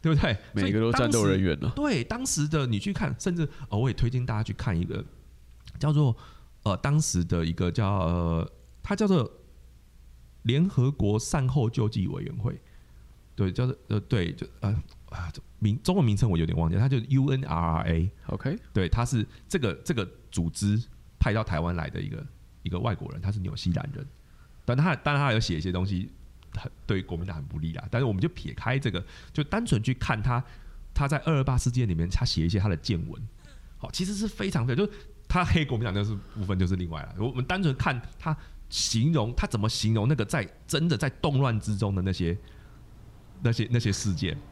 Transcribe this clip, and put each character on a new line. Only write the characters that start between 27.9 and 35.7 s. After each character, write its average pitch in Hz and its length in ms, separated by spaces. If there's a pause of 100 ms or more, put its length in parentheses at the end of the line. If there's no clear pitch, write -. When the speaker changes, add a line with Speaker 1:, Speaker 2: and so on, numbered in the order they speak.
Speaker 1:
是 139 40
我 113 60
们 95 100
就 156 80
撇 - 240
开 127 240
这 127 140
个， 90 120 (280)
就 151 120
单 226 220
纯 110 160
去 127 120
看 110 280
他， 123 220 (500)
他 139 140
在 147 120
二 160 180
二 131 60
八 131 140
事 123 140
件 123 160
里 87 80
面， 85 140
他 - 160
写 80 200
一 85 40
些 101 100
他 101 80
的 101 80
见 98 240 (100)
闻， - 120 (560)
好， 117 140
其 185 120
实 202 100
是 202 140
非 196 240
常 135 160
非 123 80
常， 196 100
就 202 60
是 - 80 (280)
他 180 180
黑 160 200
国 120 120